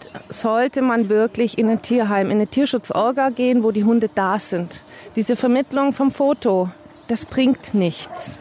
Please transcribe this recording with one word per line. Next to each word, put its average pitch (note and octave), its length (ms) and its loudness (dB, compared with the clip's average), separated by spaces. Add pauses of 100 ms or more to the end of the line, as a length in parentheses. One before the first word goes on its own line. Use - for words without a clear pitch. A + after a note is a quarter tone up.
(280)
sollte A#3+ 520 -2
man A#3 280 2
wirklich A3 500 0
in A3+ 100 2
ein A3 140 0
Tierheim, G#3 440 0
in F#3+ 80 0
eine G#3+ 120 2
Tierschutzorga C4 840 0
gehen, B3 340 2
wo A3 80 2
die G3+ 100 0
Hunde A3+ 320 2
da G3 240 0
sind. F3 460 -6 (320)
Diese A3+ 180 0
Vermittlung C4+ 580 0
vom C#4 200 0
Foto, G3+ 580 0 (400)
das A#3 160 -4
bringt - 480 0
nichts. - 680 -4